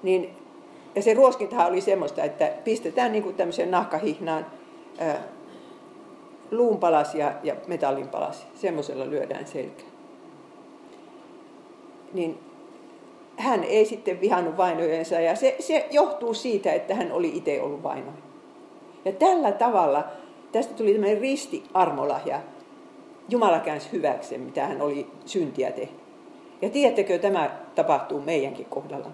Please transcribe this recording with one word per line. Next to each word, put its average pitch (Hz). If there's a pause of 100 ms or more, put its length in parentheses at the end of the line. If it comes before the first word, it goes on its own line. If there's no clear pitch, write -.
Niin, 185 (640)
ja 196
se 220
ruoskintahan 233
oli 185
semmoista, 175
että 151 (120)
pistetään 226
niinku 202
tämmöiseen 175
nahkahihnaan, 160 (560)
ö, 156 (1400)
luunpalasia 165 (120)
ja 147 (120)
metallinpalasia. 139
Semmoisella 147
lyödään -
selkään. - (2250)
Niin 170 (960)
hän 220
ei 214
sitten 180
vihannut 180
vainojensa, 165
ja 165
se, 262
se -
johtuu 269
siitä, 202
että 185
hän 196
oli 165
itse 147
ollut 139
vainoja. 139 (800)
Ja 190
tällä 302
tavalla 180 (480)
tästä 226
tuli 214
tämmöinen 208
ristiarmolahja. 151 (880)
Jumala 208
käänsi 151
hyväksi 143
sen, 127
mitä 135
hän 143
oli 143 (180)
syntiä 131
tehnyt. - (640)
Ja 202
tiedättekö, 214
tämä 175 (160)
tapahtuu 151
meidänkin 143
kohdalla. -